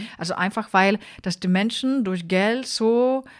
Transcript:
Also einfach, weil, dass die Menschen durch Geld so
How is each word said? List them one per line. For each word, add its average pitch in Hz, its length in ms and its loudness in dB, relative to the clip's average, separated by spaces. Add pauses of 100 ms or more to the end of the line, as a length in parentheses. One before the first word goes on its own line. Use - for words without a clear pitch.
(180)
Also 170 180 -6
einfach, 208 380 -4
weil, 196 260 4 (220)
dass - 180 -6
die 190 80 -6
Menschen 233 560 0
durch 185 240 -4
Geld 214 400 0
so 247 560 2 (160)